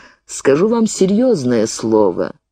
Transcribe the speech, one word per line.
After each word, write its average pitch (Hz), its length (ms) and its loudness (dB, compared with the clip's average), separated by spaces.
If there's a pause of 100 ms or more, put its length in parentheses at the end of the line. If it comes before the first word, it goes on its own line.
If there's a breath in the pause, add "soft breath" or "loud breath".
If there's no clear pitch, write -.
(260 soft breath)
скажу 151 420 0
вам 226 180 0
серьезное 185 800 0
слово. 104 680 0 (180)